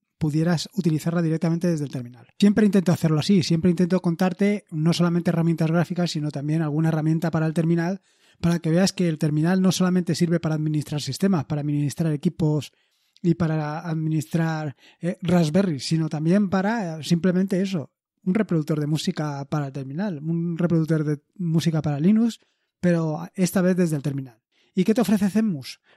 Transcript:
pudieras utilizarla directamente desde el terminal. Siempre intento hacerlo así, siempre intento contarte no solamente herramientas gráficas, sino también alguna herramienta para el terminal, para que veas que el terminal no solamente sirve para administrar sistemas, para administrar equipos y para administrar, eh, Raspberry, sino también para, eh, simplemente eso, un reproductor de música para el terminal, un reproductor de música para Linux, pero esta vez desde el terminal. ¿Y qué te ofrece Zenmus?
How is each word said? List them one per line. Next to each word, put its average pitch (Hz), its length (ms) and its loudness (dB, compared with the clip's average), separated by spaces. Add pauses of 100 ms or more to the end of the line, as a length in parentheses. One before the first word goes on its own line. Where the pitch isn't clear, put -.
(180)
pudieras 156 540 0
utilizarla 165 480 0
directamente 165 480 0
desde 156 160 -2
el 131 60 -8
terminal. 123 360 -12 (140)
Siempre 208 240 6
intento 190 260 4
hacerlo 156 300 2
así, 190 220 4
siempre 170 280 2
intento 180 300 2
contarte 185 680 0
no 160 240 0
solamente 170 360 2
herramientas 165 400 2
gráficas, 170 400 0
sino 151 200 -4
también 151 320 -2
alguna 151 260 0
herramienta 160 420 0
para 156 140 0
el 160 80 0
terminal, 170 480 0 (400)
para 170 180 2
que 160 120 -2
veas 190 240 2
que 175 140 0
el 156 100 -2
terminal 160 420 2
no 185 120 4
solamente 180 420 0
sirve 170 260 0
para 156 140 -2
administrar 151 480 -4
sistemas, 151 420 0
para 147 160 -4
administrar 147 540 -2
equipos 151 580 -2 (480)
y 170 140 2
para 156 460 -4
administrar, 160 960 -4 (240)
eh, 175 200 -4
Raspberry, 170 600 2
sino 160 280 -2
también 170 400 0
para, 190 500 -4
eh, 143 60 -12
simplemente 185 560 0
eso, 190 300 -4 (340)
un 185 100 0
reproductor 160 460 0
de 147 60 -2
música 151 640 -4
para 147 160 -2
el 135 60 -10
terminal, 143 500 -6
un 170 340 -2
reproductor 160 480 0
de 147 160 -2 (140)
música 160 480 0
para 143 180 -2
Linux, 220 400 2 (400)
pero 165 540 0
esta 185 260 0
vez 180 160 2
desde 165 200 2
el 135 60 -6
terminal. 139 400 -6 (320)
¿Y 185 100 2
qué 220 100 4
te 254 60 2
ofrece 202 280 2
Zenmus? 185 520 -2 (160)